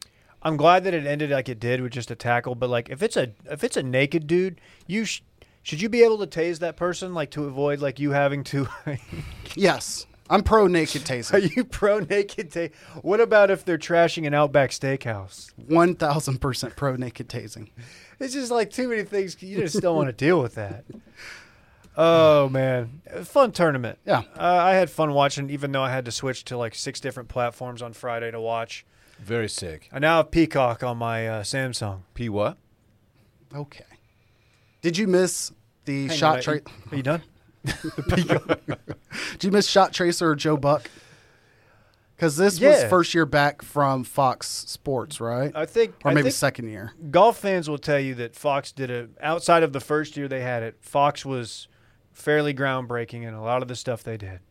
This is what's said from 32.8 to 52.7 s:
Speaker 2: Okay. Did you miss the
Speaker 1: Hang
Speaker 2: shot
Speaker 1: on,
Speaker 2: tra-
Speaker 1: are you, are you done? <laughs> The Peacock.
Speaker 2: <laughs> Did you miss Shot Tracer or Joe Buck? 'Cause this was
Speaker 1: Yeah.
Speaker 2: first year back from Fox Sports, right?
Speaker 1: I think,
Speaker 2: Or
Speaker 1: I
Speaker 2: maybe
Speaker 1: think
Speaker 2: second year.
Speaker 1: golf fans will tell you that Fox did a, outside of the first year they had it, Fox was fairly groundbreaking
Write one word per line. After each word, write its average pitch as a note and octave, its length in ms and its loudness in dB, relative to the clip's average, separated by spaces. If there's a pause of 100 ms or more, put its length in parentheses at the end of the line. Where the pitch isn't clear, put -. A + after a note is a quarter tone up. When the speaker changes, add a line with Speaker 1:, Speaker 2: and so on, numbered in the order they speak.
Speaker 2:
Okay. C#3+ 280 -14 (1000)
Did E3 160 0
you G#3+ 100 2
miss F3+ 440 2 (340)
the C#3 220 -4
Speaker 1:
Hang D#3 100 -2
Speaker 2:
shot D#3 200 4
Speaker 1:
on, B2+ 60 -4
Speaker 2:
tra- D3+ 100 0
Speaker 1:
are D3+ 40 0
you, D3 60 -12 (280)
are D3+ 60 -6
you C3+ 60 -2
done? D#3 240 -2
<laughs> - 360 -20
The C#3 400 -8 (120)
Peacock. D#3+ 500 0
Speaker 2:
<laughs> - 680 -10
Did - 100 -8
you F#3+ 80 0
miss G3+ 160 4
Shot F#3+ 240 4
Tracer F3 380 0
or D3+ 60 2
Joe D3+ 200 0
Buck? C#3+ 340 0 (1300)
'Cause D#3 200 0
this G3 160 4
was E3 80 -8
Speaker 1:
Yeah. C4 260 8
Speaker 2:
first F3 260 2
year E3 120 4
back C#3+ 360 2
from C3+ 420 0
Fox C3 440 0
Sports, - 720 -8
right? A#2+ 360 -4
Speaker 1:
I D#3 100 -4
think, A3+ 300 0 (100)
Speaker 2:
Or C#3+ 60 4
Speaker 1:
I - 20 6
Speaker 2:
maybe C#3+ 160 4
Speaker 1:
think C4+ 60 -2
Speaker 2:
second B2 340 -2
year. G#2+ 240 -12 (180)
Speaker 1:
golf G3+ 260 6
fans F#3 320 -2
will D3 80 -4
tell C#3+ 220 0
you C3+ 160 -4
that A#2+ 200 -8
Fox C#3 360 -2
did C3 180 -8
a, A#2+ 180 -8 (140)
outside E3 420 4
of C#3+ 100 2
the C3+ 60 -6
first D3+ 380 -4
year C#3+ 100 -6
they C3 140 -6
had B2 220 -4
it, A2+ 180 -12
Fox C#3+ 440 0
was B2+ 420 -8 (460)
fairly D3 400 0
groundbreaking A#2+ 720 -4